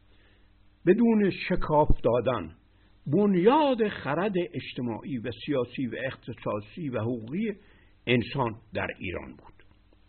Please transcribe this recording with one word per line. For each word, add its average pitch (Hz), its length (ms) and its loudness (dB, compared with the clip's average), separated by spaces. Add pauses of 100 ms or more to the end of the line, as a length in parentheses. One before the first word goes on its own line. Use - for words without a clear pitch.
(840)
بدون 208 460 4
شکاف - 580 2 (140)
دادن، 113 520 0 (520)
بنیاد 208 800 4
خرد 175 460 -2 (200)
اجتماعی 127 640 -6
و 117 140 -6 (140)
سیاسی 123 420 -2
و 113 80 -8 (100)
اقتصادی 123 840 -8
و 120 120 -4
حقوقی 127 520 -4 (540)
انسان 120 480 0 (180)
در 95 140 -4 (100)
ایران 80 340 -10
بود. - 320 -20 (460)